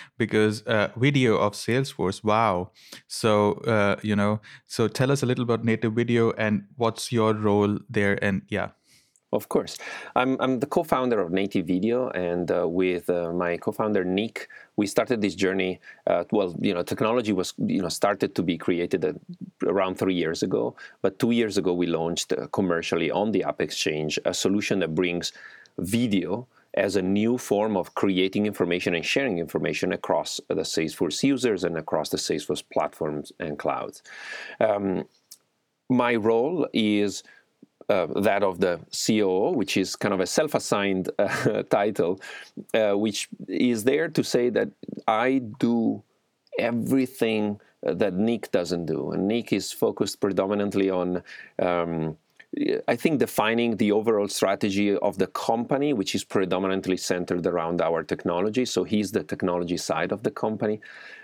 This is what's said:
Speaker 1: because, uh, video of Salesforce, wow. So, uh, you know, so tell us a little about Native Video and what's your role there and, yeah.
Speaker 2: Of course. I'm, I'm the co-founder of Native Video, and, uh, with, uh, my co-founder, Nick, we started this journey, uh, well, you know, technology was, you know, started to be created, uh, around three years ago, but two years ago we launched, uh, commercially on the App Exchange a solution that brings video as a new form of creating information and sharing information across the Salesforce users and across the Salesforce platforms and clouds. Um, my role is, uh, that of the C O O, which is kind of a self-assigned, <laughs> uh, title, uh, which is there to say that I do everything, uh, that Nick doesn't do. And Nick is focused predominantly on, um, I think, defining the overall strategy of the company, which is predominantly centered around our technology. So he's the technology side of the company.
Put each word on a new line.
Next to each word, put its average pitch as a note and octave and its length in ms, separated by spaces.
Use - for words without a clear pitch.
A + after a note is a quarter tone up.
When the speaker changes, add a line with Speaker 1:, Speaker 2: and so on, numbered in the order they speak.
Speaker 1:
because, G#2+ 480
uh, A2 300
video B2+ 400
of G#2 180
Salesforce, A2+ 680
wow. G#2+ 480
So, G#2 460
uh, G#2 360
you G#2+ 120
know, G#2 260
so A2+ 220
tell C3 220
us C#3+ 120
a C3 40
little B2 180
about A2+ 200
Native A2+ 280
Video A#2 400
and G#2+ 320
what's A2+ 360
your A2 220
role G#2 440
there G2+ 340
and, G2 260
yeah. G2 220
Speaker 2:
Of - 160
course. - 300
I'm, B2+ 260
I'm C3 200
the C#3 60
co-founder C3 520
of F2 140
Native F#2+ 340
Video, A2 440
and, F2 400
uh, F2+ 180
with, F2+ 400
uh, F2 240
my F2 240
co-founder, G#2+ 480
Nick, G2 440
we G#2 100
started A2+ 360
this F#2+ 120
journey, F#2 460
uh, F2 260
well, F#2+ 280
you G2+ 140
know, F2 80
technology A2 500
was, F2+ 260
you G2 220
know, F2 80
started G2+ 460
to G2 80
be E2 160
created, F2 460
uh, F#2 80
around F#2+ 320
three F#2+ 180
years E2 280
ago, A2+ 340
but - 180
two A#2 120
years A2+ 260
ago F2+ 160
we F2 140
launched, E2 460
uh, - 160
commercially E2+ 640
on G#2 220
the F#2+ 100
App D2+ 200
Exchange D2+ 640
a F#2 80
solution G2+ 460
that D#2+ 140
brings F2 380
video G2+ 680
as G2 220
a F#2+ 60
new G#2 360
form G#2 380
of F2 180
creating F#2+ 520
information F2+ 480
and E2 100
sharing B2+ 340
information E2 540
across E2 560
the F2+ 80
Salesforce D#2+ 640
users A#2+ 420
and E2+ 140
across D#2 320
the - 80
Salesforce - 520
platforms D2+ 680
and D2+ 200
clouds. - 440
Um, G2+ 460
my B2 280
role A#2 560
is, G#2 500
uh, F#2 160
that G2+ 200
of F#2 180
the F2 200
C A2 320
O G2 60
O, G2 240
which A#2+ 240
is F#2+ 200
kind G2+ 180
of F#2 60
a F2+ 60
self-assigned, G2 880
<laughs> - 40
uh, G#2 460
title, G2+ 560
uh, G#2+ 200
which G#2 360
is A2+ 360
there D3+ 240
to D#3 140
say B2 280
that G#2 200
I B2 360
do A2+ 440
everything, A#2 1040
uh, D2+ 80
that F#2+ 200
Nick A2 360
doesn't F2 360
do. D2+ 240
And F2 180
Nick A2+ 240
is G2 200
focused - 480
predominantly G2 680
on, F2+ 340
um, E2+ 580
I C3 100
think, D3+ 220
defining A2+ 600
the G#2 140
overall G#2 360
strategy G2+ 680
of F#2 220
the F#2+ 80
company, C3+ 640
which G2+ 220
is G2+ 80
predominantly F#2+ 760
centered F2+ 480
around E2+ 360
our E2 220
technology. G2+ 600
So F#2 200
he's G#2 280
the G2+ 120
technology F2 520
side D3+ 360
of G#2 100
the A2 80
company. G#2+ 500